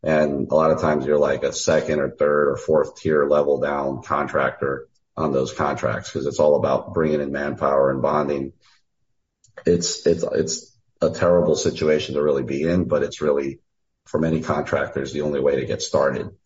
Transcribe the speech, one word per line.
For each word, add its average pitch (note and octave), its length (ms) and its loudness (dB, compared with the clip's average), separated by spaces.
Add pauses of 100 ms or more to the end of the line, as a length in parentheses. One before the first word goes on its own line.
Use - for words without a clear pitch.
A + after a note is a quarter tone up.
And D#2 480 0
a - 40 0
lot D#2 160 4
of D2+ 100 2
times D#2 240 0
you're D2 140 2
like C#2 240 2
a C#2 100 -2
second D#2 460 0
or C2+ 120 -2
third D2 380 2
or C2+ 80 0
fourth D2+ 440 0
tier D2+ 280 2
level C#2+ 320 2
down C#2 420 -2
contractor C2+ 880 -2 (280)
on D2 160 -2
those C2 200 -2
contracts, - 580 -4
'cause C#2 160 -6
it's C#2+ 120 -6
all D2+ 180 6
about C#2 380 -2
bringing D#2 260 2
in C#2 120 -4
manpower C#2 580 0
and C2+ 100 -4
bonding. C#2+ 520 -2 (1120)
It's, F2 400 0
it's, E2+ 160 2
it's - 560 -4 (240)
a D#2+ 80 2
terrible F2 440 2
situation D2+ 600 0
to D2 80 0
really C#2+ 200 2
be C#2 200 -4
in, E2+ 220 2
but D2+ 180 0
it's C2+ 180 -6
really, C#2+ 400 -2 (460)
for - 120 -4
many D#2+ 220 0
contractors, C#2 720 -4
the C#2+ 100 -4
only D2 180 -2
way C#2 160 2
to B1+ 100 -4
get G#1+ 160 -4
started. C#2 480 0 (160)